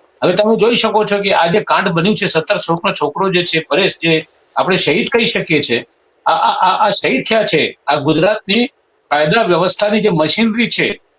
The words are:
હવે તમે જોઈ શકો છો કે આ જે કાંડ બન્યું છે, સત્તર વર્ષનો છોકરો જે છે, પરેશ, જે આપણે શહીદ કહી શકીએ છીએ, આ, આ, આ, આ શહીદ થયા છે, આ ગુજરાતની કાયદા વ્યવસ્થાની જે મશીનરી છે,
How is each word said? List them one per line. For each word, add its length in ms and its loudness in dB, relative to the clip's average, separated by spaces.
હવે 100 2
તમે 240 2
જોઈ 180 2
શકો 300 0
છો 140 0
કે 140 -2
આ 140 2
જે 140 0
કાંડ 280 0
બન્યું 280 0
છે, 100 -2
સત્તર 280 -2
વર્ષનો 380 -2
છોકરો 400 -2
જે 100 0
છે, 180 -2
પરેશ, 380 -2
જે 280 0
આપણે 200 0
શહીદ 320 0
કહી 180 0
શકીએ 360 -2
છીએ, 240 -2
આ, 60 2
આ, 200 0
આ, 340 0
આ 40 2
શહીદ 380 -2
થયા 160 2
છે, 420 -2
આ 100 0
ગુજરાતની 680 0
કાયદા 320 2
વ્યવસ્થાની 580 0
જે 100 2
મશીનરી 560 0
છે, 340 -4